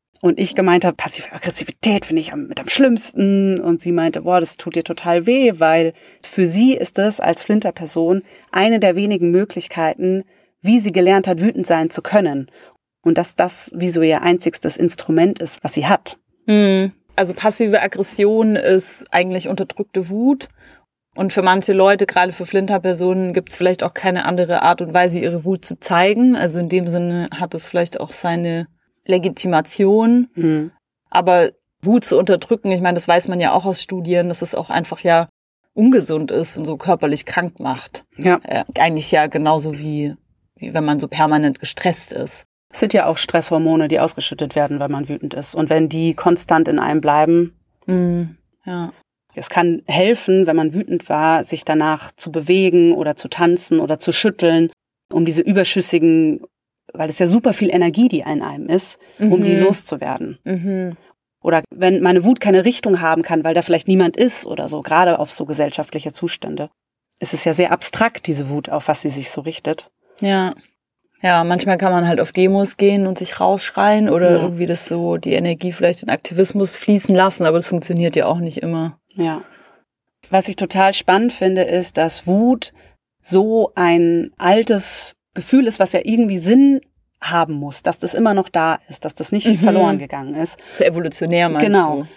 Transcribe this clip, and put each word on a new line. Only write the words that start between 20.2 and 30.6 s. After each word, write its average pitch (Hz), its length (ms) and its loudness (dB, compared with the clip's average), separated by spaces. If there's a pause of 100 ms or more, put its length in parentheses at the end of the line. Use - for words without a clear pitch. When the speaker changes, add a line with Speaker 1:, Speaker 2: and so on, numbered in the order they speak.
Speaker 2:
Und 185 180 -4
für 196 80 0
manche 190 320 2
Leute, 196 320 4
gerade 180 260 0
für 175 140 -12
Flinterpersonen, 185 880 -2
gibt's 180 220 -4
vielleicht 180 260 0
auch - 140 -4
keine 180 300 -2
andere 175 360 0
Art 170 200 2
und 160 120 -8
Weise, 180 260 2
ihre 165 260 -4
Wut 185 200 -4
zu - 140 -12
zeigen. 208 560 2
Also 175 240 -2
in 170 100 -4
dem 180 200 0
Sinne 175 440 -2
hat 175 220 -8
es 160 100 -10
vielleicht 175 340 -4
auch - 120 -10
seine 170 560 -4 (640)
Legitimation. 214 1040 2
Speaker 1:
Mhm. 160 360 -2 (380)